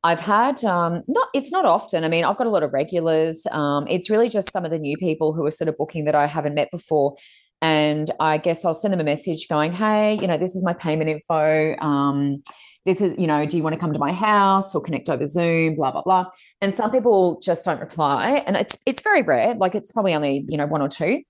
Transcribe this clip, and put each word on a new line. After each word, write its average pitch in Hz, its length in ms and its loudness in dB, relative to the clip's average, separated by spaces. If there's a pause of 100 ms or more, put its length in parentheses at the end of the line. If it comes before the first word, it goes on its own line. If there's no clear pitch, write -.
I've 170 180 2
had, 226 440 2
um, 175 420 0
not, 466 280 0
it's 277 180 -2
not 359 140 0
often. 170 380 2
I 160 40 0
mean, 165 160 2
I've 202 140 0
got 240 80 0
a 226 40 0
lot 180 120 2
of 147 100 -2
regulars. 160 760 0
Um, 143 380 -2
it's 180 200 -2
really 226 220 2
just 208 200 0
some 180 140 -2
of 156 60 -4
the 165 80 -2
new 147 180 -4
people 156 380 0
who 160 100 -2
are 151 60 0
sort 160 180 -2
of 156 80 -4
booking 151 280 -4
that 151 100 2
I 147 120 4
haven't 147 280 -4
met 147 160 0
before. 147 460 -2 (440)
And 151 500 2 (100)
I 156 180 2
guess 165 260 0
I'll 165 100 2
send 196 180 0
them 175 80 0
a 151 40 0
message 151 440 -2
going, 156 240 0
"Hey, 214 480 0
you 190 60 -2
know, 170 120 0
this 185 160 -2
is 190 100 -2
my 175 100 0
payment 156 360 -2
info. 156 680 0
Um, 143 640 0 (440)
this 190 160 2
is, 185 160 0
you 180 80 0
know, 185 200 2
do 175 100 -4
you 160 60 0
wanna 156 160 -2
come 160 140 -4
to 135 60 -2
my 147 140 0
house 196 640 2
or 151 80 0
connect 143 280 -6
over 143 160 -2
Zoom, 165 480 0
blah, 139 180 -2
blah, - 100 -6
blah." 185 240 2 (360)
And 196 120 0
some 233 160 -2
people 208 500 4
just 170 260 -2
don't 160 140 -2
reply. 151 680 0
And 196 100 0
it's, - 300 0
it's 269 160 0
very 415 200 4
rare. 180 320 2
Like, 190 200 0
it's - 180 -4
probably 196 220 0
only, 143 340 -2
you 156 80 -4
know, 147 100 -2
one 151 160 -2
or 135 60 -2
two 175 420 -2